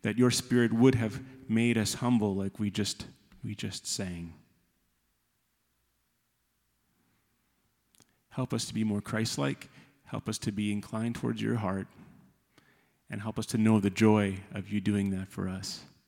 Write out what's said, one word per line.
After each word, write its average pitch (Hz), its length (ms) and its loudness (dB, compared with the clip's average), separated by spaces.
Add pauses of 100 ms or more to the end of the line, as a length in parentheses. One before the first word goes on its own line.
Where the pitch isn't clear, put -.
that 107 160 -2
your 123 120 6
Spirit 120 440 2
would 123 220 8
have 110 260 -2 (260)
made 113 300 2
us 107 180 0
humble 107 400 2
like 98 240 -4
we 107 100 0
just, - 360 -2 (380)
we 107 120 -6
just - 320 -10
sang. 85 460 -8 (4000)
Help - 240 -4
us 117 120 -4
to - 80 -12
be 110 100 0
more 104 180 0
Christ-like, 113 680 -2 (360)
help 110 240 -8
us 107 100 -4
to 110 120 -4
be 104 200 -2
inclined 110 440 -4
towards 113 260 -4
your 110 140 0
heart, 98 320 -2 (1200)
and 107 120 -10
help 110 180 -6
us 107 80 -6
to - 100 -2
know 110 220 6
the 101 100 2
joy 104 480 4 (160)
of 98 160 -10
you 104 100 -2
doing 101 320 0
that 95 180 -6
for 95 200 -6
us. 95 320 -10 (260)